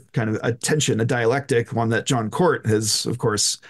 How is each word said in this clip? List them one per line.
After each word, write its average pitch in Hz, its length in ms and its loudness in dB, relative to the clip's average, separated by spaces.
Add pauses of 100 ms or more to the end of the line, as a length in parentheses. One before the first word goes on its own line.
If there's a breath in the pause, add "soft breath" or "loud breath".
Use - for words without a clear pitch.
(120)
kind 113 160 0
of 110 140 -2
a 113 100 0
tension, 131 480 0
a 113 40 0
dialectic, 120 680 0
one 117 160 0
that 113 180 0
John 113 240 0
Court 156 360 2
has, 110 400 0
of 123 120 -4
course, 110 400 0 (120)